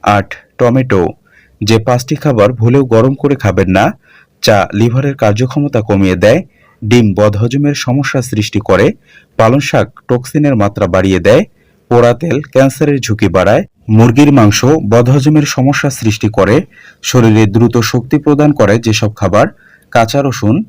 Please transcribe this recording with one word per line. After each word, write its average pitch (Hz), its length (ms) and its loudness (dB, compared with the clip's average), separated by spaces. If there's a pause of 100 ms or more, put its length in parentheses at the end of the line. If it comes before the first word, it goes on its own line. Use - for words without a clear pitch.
আট, 101 240 0 (280)
টমেটো। 127 460 0 (580)
যে 107 180 0
পাঁচটি 123 380 -2
খাবার 113 360 0
ভুলেও 120 320 0
গরম 117 300 2
করে 143 220 -2
খাবেন 95 340 -2
না: 95 140 2 (580)
চা 107 160 2 (140)
লিভারের 120 440 -2
কার্যক্ষমতা 127 680 -2
কমিয়ে 98 340 0
দেয়, 107 240 2 (420)
ডিম 113 320 2
বদহজমের 117 720 -2
সমস্যা 135 380 -2
সৃষ্টি 104 380 -4
করে, 98 260 0 (500)
পালং 117 240 2
শাক 131 280 -2 (180)
টক্সিনের 135 500 -2
মাত্রা 101 300 -2
বাড়িয়ে 92 340 0
দেয়, 110 220 2 (480)
পোড়া 120 240 4
তেল 127 220 -4 (140)
ক্যান্সারের 139 500 0
ঝুঁকি 107 280 -4
বাড়ায়, 95 340 0 (260)
মুরগির 117 440 4
মাংস 107 280 2 (280)
বদহজমের 135 580 2
সমস্যা 135 440 -2
সৃষ্টি 107 380 -4
করে, 104 280 0 (460)
শরীরে 110 440 2
দ্রুত 113 360 0
শক্তি 123 360 -4
প্রদান 147 340 2
করে 107 260 2
যেসব 110 360 -2
খাবার: 104 320 0 (460)
কাঁচা 117 300 0
রসুন 120 340 -2 (120)